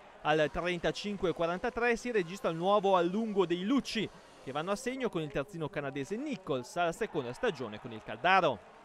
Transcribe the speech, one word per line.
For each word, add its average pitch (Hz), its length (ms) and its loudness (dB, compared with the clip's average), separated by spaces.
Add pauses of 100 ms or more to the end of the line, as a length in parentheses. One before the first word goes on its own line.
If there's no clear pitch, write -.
(220)
Al 151 300 4
trentacinque 175 840 -2
quarantatré 226 600 0
si 247 160 -4
registra 196 380 0
il 165 80 -2
nuovo 196 400 6
allungo 190 480 2
dei 175 180 0
Lucci, 220 460 0 (340)
che 135 80 -8
vanno 160 200 -2
a 202 40 0
segno 247 340 -2
con 165 120 -2
il 151 100 -6
terzino 156 380 -4
canadese 143 480 -4
Nichols 175 580 -4
alla 170 160 2
seconda 123 400 -4
stagione 127 480 -4
con 120 140 -12
il 107 100 -10
Caldaro. 143 800 2